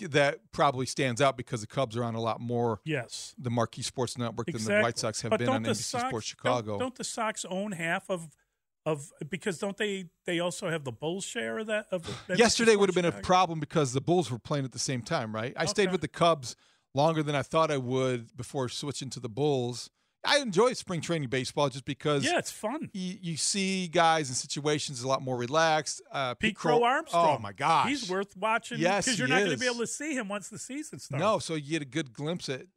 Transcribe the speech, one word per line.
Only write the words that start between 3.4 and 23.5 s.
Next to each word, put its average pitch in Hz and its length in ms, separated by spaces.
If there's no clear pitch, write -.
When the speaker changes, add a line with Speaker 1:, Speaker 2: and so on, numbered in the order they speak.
Speaker 1:
Marquee 117 320
Sports - 340
Network 117 300
than 170 60
the 127 60
Speaker 2:
Exactly. 202 240
Speaker 1:
White 120 140
Sox 110 240
have - 80
Speaker 2:
But 214 100
Speaker 1:
been 120 80
Speaker 2:
don't 262 100
Speaker 1:
on 220 60
Speaker 2:
the 254 60
Speaker 1:
N 233 60
B - 20
C - 60
Speaker 2:
Sox, 240 260
Speaker 1:
Sports 226 160
Speaker 2:
don't, - 40
Speaker 1:
Chicago. 104 500
Speaker 2:
don't 254 160
the - 80
Sox - 420
own 190 280
half 170 360
of, 170 260
of, 156 240
because 190 300
don't 196 180
they, 196 280
they 170 140
also 175 300
have 156 160
the 131 60
Bulls 165 320
share 226 360
of 214 80
that? 214 240
Of 180 120
the 185 80
N - 60
B 190 60
C 180 40
Speaker 1:
Yesterday 226 360
would 202 140
have 175 60
Speaker 2:
Sports - 0
Speaker 1:
been 175 100
a 165 120
Speaker 2:
Chicago? - 100
Speaker 1:
problem 175 320
because 147 340
the 131 80
Bulls 156 300
were 120 80
playing 143 260
at 127 60
the 123 80
same 127 240
time, 113 320
right? 113 200
I 165 100
stayed 202 180
Speaker 2:
Okay. 185 80
Speaker 1:
with 185 100
the 151 60
Cubs 160 480
longer 156 260
than 147 140
I 135 80
thought 160 260
I 147 80
would 127 580
before 123 340
switching 139 420
to - 80
the 120 100
Bulls. 123 640
I 294 120
enjoy 240 340
spring 175 280
training 151 280
baseball 135 400
just 131 160
because 147 400
Speaker 2:
Yeah, 349 140
it's - 100
fun. 233 460
Speaker 1:
y-, 185 260
you 165 160
see 190 500